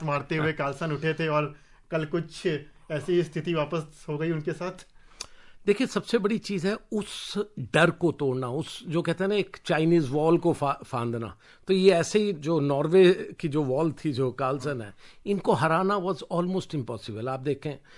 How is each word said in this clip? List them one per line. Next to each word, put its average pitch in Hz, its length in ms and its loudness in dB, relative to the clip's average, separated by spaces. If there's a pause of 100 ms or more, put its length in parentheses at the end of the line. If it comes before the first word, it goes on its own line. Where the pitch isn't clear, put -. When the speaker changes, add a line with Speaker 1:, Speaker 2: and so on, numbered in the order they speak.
Speaker 1:
मारते 143 340 -2
हुए 156 160 0
कार्लसन 143 380 -4
उठे 151 220 0
थे 160 140 -2
और 151 280 0 (360)
कल 160 140 0
कुछ 165 420 -4 (440)
ऐसी 170 320 0
स्थिति 170 300 -4
वापस 151 560 -4
हो 147 80 -4
गई 160 140 -2
उनके 160 220 -2
साथ। 180 340 -10 (760)
Speaker 2:
देखिए, 208 220 2
सबसे - 300 -2
बड़ी 208 200 0
चीज़ 190 300 -4
है 208 100 -2 (140)
उस - 480 -6 (200)
डर 151 320 4
को 165 200 0
तोड़ना, 131 380 -2
उस, - 380 -8
जो 165 140 0
कहते 165 220 -2
हैं 196 60 0
ना, 208 60 0
एक - 300 -2
Chinese 160 440 4
wall 156 280 4
को 170 160 2
फा-, 139 300 -2
फांदना। 117 540 -6 (300)
तो 185 60 4
ये 190 180 8
ऐसे 175 280 4
ही 208 140 0
जो 151 260 0
Norway 156 800 4
की 170 80 -4
जो 147 160 0
wall 143 280 0
थी, 151 200 -4
जो 127 200 0
Carlson 135 500 -4
है, 101 120 -14 (320)
इनको 202 280 0
हराना 165 440 2
was 185 200 -2 (160)
almost 180 420 -2
impossible। 113 520 -6
आप 131 120 -6
देखें, 143 340 -4 (240)